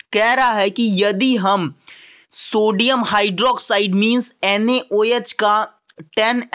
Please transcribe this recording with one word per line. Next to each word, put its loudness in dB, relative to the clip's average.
कह 2
रहा 2
है 0
कि -2
यदि 2
हम 0
सोडियम 0
हाइड्रोक्साइड 0
मीन्स 0
एनएओएच 0
का 0
टेन 0